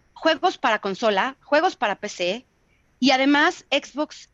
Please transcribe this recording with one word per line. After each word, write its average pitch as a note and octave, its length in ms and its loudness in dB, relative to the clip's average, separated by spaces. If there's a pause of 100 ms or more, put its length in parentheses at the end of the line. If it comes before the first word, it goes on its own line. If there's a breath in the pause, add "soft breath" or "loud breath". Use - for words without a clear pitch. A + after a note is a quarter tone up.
(140)
juegos E4 440 0
para A3 220 0
consola, G#3 640 -2
juegos D#4+ 320 0
para G#3 200 -2
P G#3 120 -12
C, F#3+ 380 -6 (560)
y C4 100 4
además C#4+ 580 2
Xbox, - 640 -6